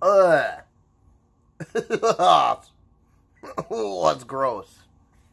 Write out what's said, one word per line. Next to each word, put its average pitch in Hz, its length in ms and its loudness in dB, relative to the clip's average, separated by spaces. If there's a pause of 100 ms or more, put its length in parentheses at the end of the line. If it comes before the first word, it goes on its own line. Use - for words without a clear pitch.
Ugh. 165 560 2 (1160)
<laughs> 180 960 0 (1000)
Oh, 202 360 -6
that's 127 180 -2
gross. 123 560 -8 (520)